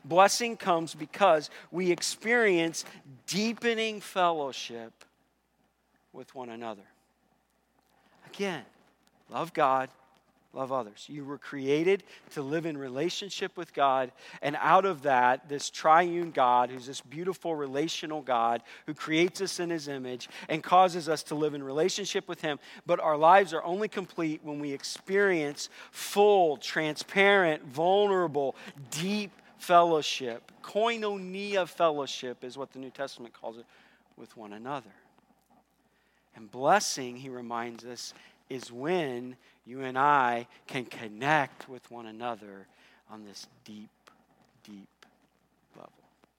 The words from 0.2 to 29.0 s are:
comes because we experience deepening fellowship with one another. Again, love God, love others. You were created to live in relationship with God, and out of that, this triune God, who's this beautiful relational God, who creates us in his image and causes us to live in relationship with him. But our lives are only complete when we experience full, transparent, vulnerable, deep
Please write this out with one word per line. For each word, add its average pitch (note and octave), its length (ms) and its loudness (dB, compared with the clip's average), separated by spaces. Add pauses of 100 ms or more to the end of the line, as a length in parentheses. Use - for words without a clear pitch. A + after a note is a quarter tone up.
comes E3 380 0
because D#3 540 2 (220)
we F3+ 220 0
experience F#3 920 0 (420)
deepening A3 760 -2
fellowship C#3 920 -4 (1200)
with - 220 -18
one B2 160 -12
another. A2+ 320 -10 (1400)
Again, F3+ 380 -6 (640)
love D3+ 240 -6
God, C3 340 2 (640)
love C3 180 -6
others. G#2+ 360 -6
You C#3+ 180 -12
were C#3+ 100 -10
created D3 640 0 (280)
to - 100 -10
live D3 240 -4
in D#3 140 -6
relationship E3+ 800 -6
with E3+ 160 -12
God, C3 360 2 (300)
and D3 200 -2
out F#3 260 6
of E3 160 -2
that, B2+ 440 4
this C#3+ 220 -6
triune E3+ 640 4
God, B2 400 4
who's B2+ 160 -14
this C3+ 160 -12
beautiful E3 520 -6
relational D3+ 680 -4
God, A#2 400 2 (240)
who D3+ 80 -8
creates E3+ 480 0
us F3+ 180 -4
in F3 80 -4
his D#3+ 200 -4
image B2+ 400 -8 (200)
and D#3 140 -2
causes F3+ 440 4
us D#3 180 -2
to D#3 100 -8
live D3+ 180 -2
in C#3+ 100 -8
relationship F3 640 -2
with F3 140 -10
him. D3 180 -4 (280)
But E3+ 120 2
our D#3 180 2
lives E3+ 360 8
are D#3 100 -2
only F#3+ 260 -2
complete E3 540 -4
when D3+ 160 -8
we D3 140 -6
experience F3 960 0 (220)
full, G3 680 4
transparent, E3+ 1080 2
vulnerable, E3 920 2 (340)
deep F#3+ 420 -4 (260)